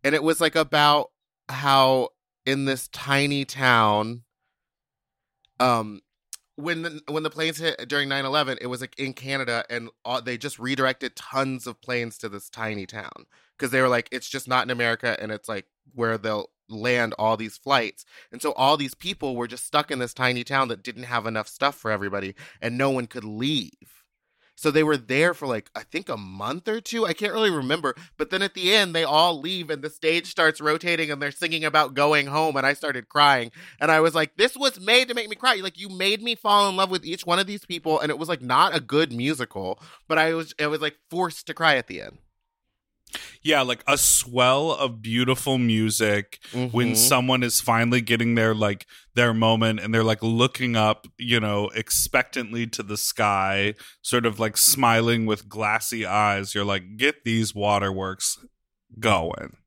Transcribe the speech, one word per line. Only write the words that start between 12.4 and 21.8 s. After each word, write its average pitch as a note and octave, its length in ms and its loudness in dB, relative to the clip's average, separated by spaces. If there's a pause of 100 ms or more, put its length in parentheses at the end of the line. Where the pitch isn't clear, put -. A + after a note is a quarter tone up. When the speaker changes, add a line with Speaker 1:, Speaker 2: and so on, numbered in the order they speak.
Speaker 1:
tiny G#2+ 360 -8
town G2+ 400 -16 (320)
'cause C3 140 -4
they C3 100 2
were C3 80 4
like, A#2+ 220 0
"It's B2+ 180 -10
just - 180 -10
not B2+ 180 0
in A#2+ 60 -8
America," A#2+ 500 -2
and G#2+ 100 -8
it's, G#2+ 180 -6
like, G2+ 180 -6 (260)
where A2+ 240 -2
they'll G#2+ 340 -4 (180)
land A#2 500 -2
all A2 180 2
these G#2+ 200 -10
flights. B2+ 480 -2 (260)
And A#2+ 100 -14
so D3+ 120 -2
all C#3+ 240 4
these C#3 180 -6
people D3+ 400 -6
were A#2+ 120 -4
just A#2+ 180 -12
stuck D3+ 260 -2
in C#3 80 -4
this B2 140 -6
tiny B2 300 -2
town C3+ 260 0
that G#2 140 -8
didn't A#2+ 200 -12
have A#2+ 220 -4
enough A2 220 -4
stuff - 280 -4
for - 160 -6